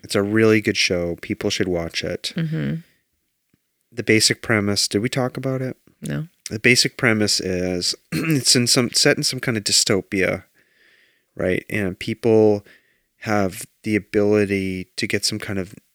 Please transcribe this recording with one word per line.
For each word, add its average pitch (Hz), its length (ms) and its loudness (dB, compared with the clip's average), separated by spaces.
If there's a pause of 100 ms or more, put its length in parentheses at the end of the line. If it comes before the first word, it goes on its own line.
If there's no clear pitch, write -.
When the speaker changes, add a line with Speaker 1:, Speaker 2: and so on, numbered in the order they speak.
Speaker 1:
It's - 120 -6
a 101 80 2
really 110 380 4
good 101 160 0
show. 87 400 -2
People - 320 -6
should 98 180 -2
watch 85 360 -4
it. - 320 -6
Speaker 2:
Mm-hmm. 156 400 -4 (1160)
Speaker 1:
The 117 120 -8
basic 110 380 4
premise, 101 460 0
did 104 140 0
we 123 80 -2
talk 127 280 -4
about 131 240 -4
it? 131 140 -8 (260)
Speaker 2:
No. 151 260 -6 (220)
Speaker 1:
The 107 100 -6
basic 123 380 4
premise 110 440 2
is 90 520 -2 (100)
<clears throat> - 80 -14
it's 156 440 0
in 120 120 2
some, 123 240 2
set - 260 4
in 151 60 -4
some 131 180 -4
kind 117 160 -2
of 104 80 -6
dystopia, 95 800 0 (880)
right? - 340 -2
And 98 300 -4
people 110 680 2 (580)
have 104 420 -2 (180)
the 107 140 -2
ability 98 880 0 (100)
to - 100 -4
get 101 200 -2
some 110 120 -2
kind 101 220 -6
of 92 160 -8 (180)